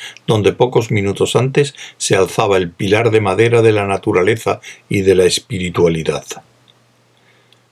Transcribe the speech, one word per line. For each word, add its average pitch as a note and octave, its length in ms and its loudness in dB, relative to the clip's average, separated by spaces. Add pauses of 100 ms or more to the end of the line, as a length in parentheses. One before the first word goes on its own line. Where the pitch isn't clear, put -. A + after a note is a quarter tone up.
(260)
donde G2 280 2
pocos B2 360 0
minutos G2+ 460 -2
antes C3+ 380 0 (240)
se - 180 -2
alzaba G#2 400 0
el F2+ 140 -2
pilar G#2+ 400 0
de A2 100 2
madera A2+ 400 2
de A2 120 4
la G2+ 140 -2
naturaleza G2 760 -2 (260)
y G2 140 -2
de F#2+ 120 4
la F2+ 100 4
espiritualidad. E2+ 1000 -2 (1500)